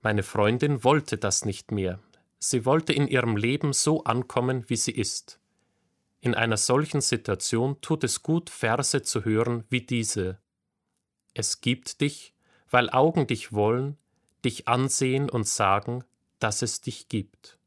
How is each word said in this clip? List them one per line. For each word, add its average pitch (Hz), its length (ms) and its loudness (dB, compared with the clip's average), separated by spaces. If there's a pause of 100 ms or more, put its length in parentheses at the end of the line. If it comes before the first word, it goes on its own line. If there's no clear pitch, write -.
Meine 107 180 2
Freundin 120 600 2
wollte 139 340 4
das - 280 -2
nicht - 260 -6
mehr. 95 280 -2 (380)
Sie 120 260 -2
wollte 151 300 2
in 139 140 2
ihrem 120 300 2
Leben 135 360 0
so - 300 2
ankommen, 123 640 -2
wie 120 80 0
sie - 160 -2
ist. - 480 -6 (840)
In 123 120 0
einer 113 200 2
solchen 127 460 0
Situation 117 800 -2
tut 156 240 -2
es - 180 -4
gut, 165 260 -2
Verse 127 520 0
zu - 240 -4
hören 113 440 0
wie 123 120 0
diese. 107 580 -4 (920)
Es - 260 -4
gibt - 400 -2
dich, - 340 -2 (360)
weil 123 200 4
Augen 147 380 4
dich - 240 -4
wollen, 120 460 0 (480)
dich - 240 -4
ansehen 131 600 0
und 113 160 -2
sagen, 104 600 0 (340)
dass 107 220 -2
es - 180 -4
dich - 300 -10
gibt. - 580 -8